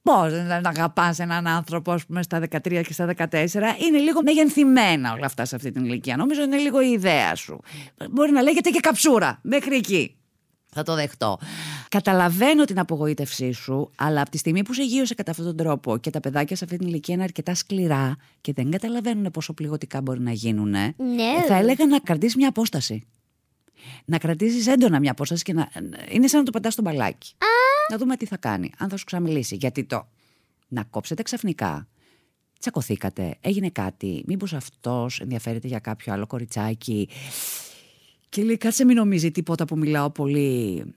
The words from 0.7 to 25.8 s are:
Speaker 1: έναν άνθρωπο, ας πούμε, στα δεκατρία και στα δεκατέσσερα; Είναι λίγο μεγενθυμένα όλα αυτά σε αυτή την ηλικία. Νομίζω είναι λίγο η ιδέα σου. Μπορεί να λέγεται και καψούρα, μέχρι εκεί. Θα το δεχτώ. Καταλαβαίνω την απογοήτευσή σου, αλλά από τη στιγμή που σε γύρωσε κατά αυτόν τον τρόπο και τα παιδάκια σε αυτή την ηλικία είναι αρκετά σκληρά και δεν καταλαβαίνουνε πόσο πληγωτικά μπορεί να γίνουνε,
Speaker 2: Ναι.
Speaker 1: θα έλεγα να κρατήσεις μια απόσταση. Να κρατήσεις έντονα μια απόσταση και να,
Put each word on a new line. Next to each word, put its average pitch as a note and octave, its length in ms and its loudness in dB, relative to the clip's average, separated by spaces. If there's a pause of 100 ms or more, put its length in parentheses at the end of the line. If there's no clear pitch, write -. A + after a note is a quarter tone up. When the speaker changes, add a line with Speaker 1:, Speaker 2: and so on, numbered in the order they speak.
Speaker 1:
έναν E3+ 280 -2
άνθρωπο, E3 440 -2
ας E3+ 140 -2
πούμε, F3 180 -4
στα E3 160 -4
δεκατρία E3+ 420 -2
και D#3+ 120 -6
στα F3 120 -4
δεκατέσσερα; E3+ 720 0
Είναι D#4 180 4
λίγο D4+ 260 2
μεγενθυμένα C4 920 4
όλα C3 120 -4
αυτά B2+ 200 -2
σε B2+ 100 -8
αυτή B2 160 -6
την B2+ 140 -2
ηλικία. B2 320 -2
Νομίζω C#4+ 260 0
είναι C#4 140 0
λίγο C#4 240 2
η C4 80 4
ιδέα D#3 460 2
σου. - 240 -14 (520)
Μπορεί D4 200 4
να C#4 100 6
λέγεται D4+ 280 4
και E4+ 100 2
καψούρα, G#3+ 600 4
μέχρι C#4 340 0
εκεί. F#3+ 380 0 (580)
Θα D3+ 120 -6
το D#3+ 120 -2
δεχτώ. A#2+ 440 -2 (500)
Καταλαβαίνω G3 760 4
την F#3+ 140 -2
απογοήτευσή D3 720 -2
σου, C3+ 460 -4
αλλά D3 240 0
από C#3+ 80 -2
τη D#3 80 -8
στιγμή E3+ 260 0
που B3 100 -6
σε C4+ 100 -2
γύρωσε B3 300 0
κατά F#3+ 180 -8
αυτόν E3 140 -6
τον E3+ 100 -4
τρόπο D3 420 -2
και A#2+ 120 -6
τα D3 100 -6
παιδάκια D3 360 -2
σε - 80 -8
αυτή F3 140 -8
την F3+ 100 -4
ηλικία E3+ 260 -4
είναι F3+ 100 0
αρκετά F3 320 -4
σκληρά D3+ 600 0 (260)
και C#3+ 120 -6
δεν C3+ 180 -2
καταλαβαίνουνε G#3+ 580 -2
πόσο D#3+ 240 -8
πληγωτικά D3 480 -6
μπορεί C3 180 -4
να B2 120 -2
γίνουνε, G#2+ 680 0
Speaker 2:
Ναι. B3 500 0
Speaker 1:
θα G3+ 80 6
έλεγα B3 300 4
να C#4+ 140 6
κρατήσεις F3+ 360 0
μια C4+ 140 4
απόσταση. C#3 580 -2 (960)
Να D#3+ 120 0
κρατήσεις G#3+ 500 0
έντονα B3 320 6
μια C#3 120 4
απόσταση D3+ 320 -4
και F#3+ 100 -4
να, D#3+ 160 0 (400)